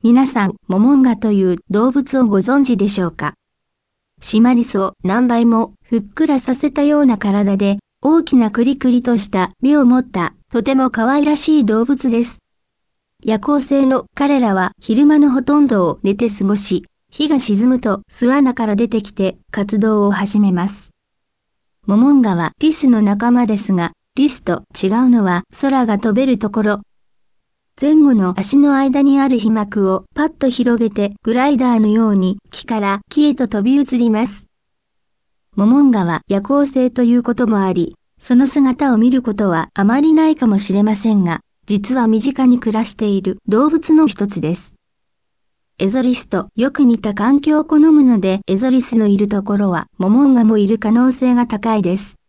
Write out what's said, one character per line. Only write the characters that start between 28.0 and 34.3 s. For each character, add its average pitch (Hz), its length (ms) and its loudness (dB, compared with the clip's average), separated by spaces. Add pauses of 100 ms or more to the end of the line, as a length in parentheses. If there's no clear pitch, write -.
の 185 240 0
足 202 180 -4
の 285 200 4
間 277 260 0
に 277 180 2
あ 277 80 2
る 262 100 0
皮 214 120 0
膜 202 420 -2
を 190 120 -4 (100)
パ 294 100 -2
ッ 320 120 -2
と 269 120 0
広 240 340 -2
げ 226 80 -2
て 208 320 -4
グ 220 120 -4
ラ 254 140 0
イ 285 80 0
ダ 240 200 0
ー - 40 0
の 214 80 2
よ 220 220 2
う 208 40 0
に 190 240 -2 (120)
木 - 160 -16
か 220 140 -6
ら 202 280 -4
木 294 160 0
へ 294 100 2
と 262 140 -4
飛 208 140 -4
び 247 180 2
移 254 180 -2
り 233 120 0
ま 214 160 -2
す。 202 60 -10 (1200)